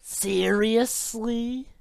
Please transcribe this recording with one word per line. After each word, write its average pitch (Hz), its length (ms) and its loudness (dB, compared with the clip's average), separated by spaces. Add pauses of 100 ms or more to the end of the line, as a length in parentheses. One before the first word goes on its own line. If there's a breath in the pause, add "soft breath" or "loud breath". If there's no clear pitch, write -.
Seriously? 226 1700 0 (140)